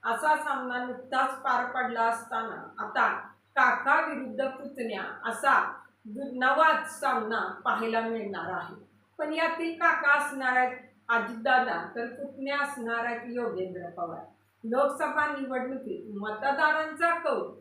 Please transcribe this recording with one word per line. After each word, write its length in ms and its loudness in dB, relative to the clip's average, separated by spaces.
असा 300 4
सामना 500 -2
नुकताच 440 0
पार 360 0
पडला 360 -2
असताना, 800 -2
आता 300 2
काका 580 4
विरुद्ध 320 -4
पुतण्या 840 -6
असा 460 2
दु-, 340 -8
नवाच 600 4
सामना 680 -2
पाहायला 360 2
मिळणार 520 -4
आहे. 220 -6
पण 160 -2
यातील 400 0
काका 440 4
असणार 400 0
आहेत 200 2
अजितदादा, 880 2
तर 100 -4
पुतण्या 580 -4
असणार 420 -2
आहेत 200 -2
योगेंद्र 640 -4
पवार. 300 -8
लोकसभा 760 2
निवडणुकीत 800 -6
मतदारांचा 1000 2
कौल 420 -2